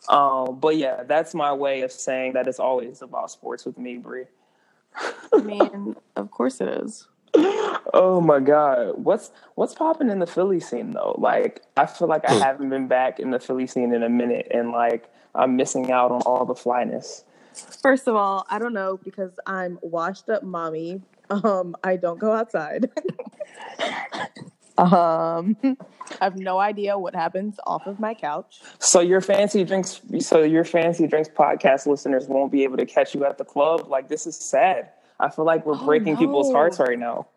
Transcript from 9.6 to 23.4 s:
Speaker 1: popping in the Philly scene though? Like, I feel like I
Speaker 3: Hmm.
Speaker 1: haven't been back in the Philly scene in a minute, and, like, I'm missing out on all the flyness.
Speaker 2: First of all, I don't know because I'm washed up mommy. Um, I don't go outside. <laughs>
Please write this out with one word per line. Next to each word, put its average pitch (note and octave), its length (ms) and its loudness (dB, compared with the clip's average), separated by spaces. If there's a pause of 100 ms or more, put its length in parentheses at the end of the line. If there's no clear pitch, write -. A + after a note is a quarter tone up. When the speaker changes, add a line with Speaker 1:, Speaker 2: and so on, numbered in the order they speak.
Speaker 1:
popping D#4 360 0
in G3 100 -2
the E3+ 80 -2
Philly F#3+ 320 0
scene A#2+ 320 -8
though? G1+ 260 -4
Like, - 440 0 (160)
I D3 80 4
feel E3+ 220 -4
like D#3 200 0
I C3+ 60 4
Speaker 3:
Hmm. C#3+ 80 4
Speaker 1:
haven't C#3 280 0
been C3+ 180 -4
back B2+ 320 0
in C3 120 -4
the B2+ 80 -2
Philly B2+ 280 -4
scene A#2+ 260 -2
in A#2 100 0
a A#2 60 0
minute, A#2+ 420 0
and, A#2+ 200 -2
like, A#2 380 -2 (260)
I'm C3 200 2
missing C3 360 -2
out B2 200 2
on B2 100 -2
all B2 240 0
the B2 100 -4
flyness. A#2+ 680 -4 (580)
Speaker 2:
First C4 260 2
of A3+ 80 0
all, G3 340 -2
I G#3 100 -6
don't A#3+ 140 -6
know F#3+ 300 -4
because F#3+ 280 -10 (140)
I'm F3+ 360 -6
washed E3+ 480 -6
up G3+ 140 -2
mommy. E3+ 580 -8 (280)
Um, F#3 520 -2
I F#3+ 140 0
don't F3 240 -4
go G#3+ 140 0
outside. G3+ 640 -2
<laughs> D#4 40 -8 (1800)